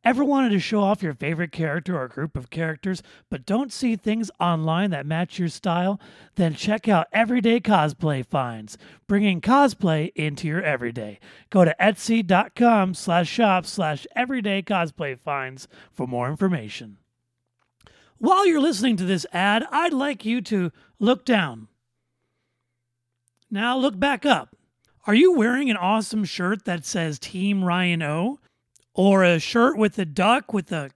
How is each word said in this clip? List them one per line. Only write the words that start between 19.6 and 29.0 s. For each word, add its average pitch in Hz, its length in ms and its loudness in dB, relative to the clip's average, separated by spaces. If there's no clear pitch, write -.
I'd 330 200 0
like 277 320 -4
you 233 180 -2
to 180 300 -2
look 247 260 2
down. 147 420 -2
Now 233 260 -2
look 254 240 0
back 277 240 0
up. 208 320 0
Are 208 80 4
you 359 180 8
wearing 247 380 0
an 208 60 -2
awesome 208 480 -2
shirt 185 400 -4
that 175 200 -6
says 165 320 -4
Team 196 460 -4
Ryan 175 400 0
O? 170 360 -4
Or 190 280 6